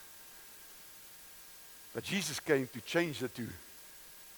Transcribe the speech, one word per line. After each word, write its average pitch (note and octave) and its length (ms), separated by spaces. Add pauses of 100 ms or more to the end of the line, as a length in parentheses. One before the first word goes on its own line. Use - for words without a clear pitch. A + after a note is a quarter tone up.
(1900)
But A2+ 100
Jesus D#3 360
came C3+ 280
to A#2+ 140
change D#3+ 420
it A#2+ 120
to, A#2 120 (880)